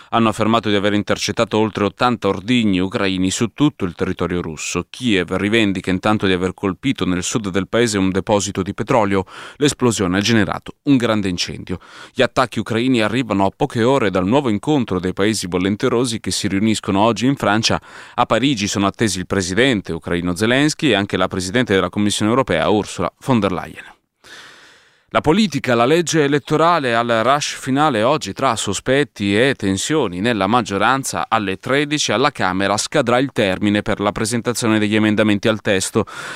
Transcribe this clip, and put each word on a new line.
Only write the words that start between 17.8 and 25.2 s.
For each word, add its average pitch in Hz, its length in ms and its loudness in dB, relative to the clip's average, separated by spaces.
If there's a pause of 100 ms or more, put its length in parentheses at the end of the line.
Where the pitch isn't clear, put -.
A - 120 0
Parigi 113 440 0
sono 101 180 0
attesi 95 320 -2
il 92 80 -8
presidente 95 640 0
ucraino 87 460 -4
Zelensky 131 540 0
e 101 40 4
anche 101 220 0
la 92 100 0
presidente 98 460 -2
della 90 160 2
Commissione 104 420 -2
europea 90 380 0
Ursula 98 420 -2 (140)
von 120 160 2
der 98 100 0
Leyen. 80 320 -10 (1300)
La - 120 0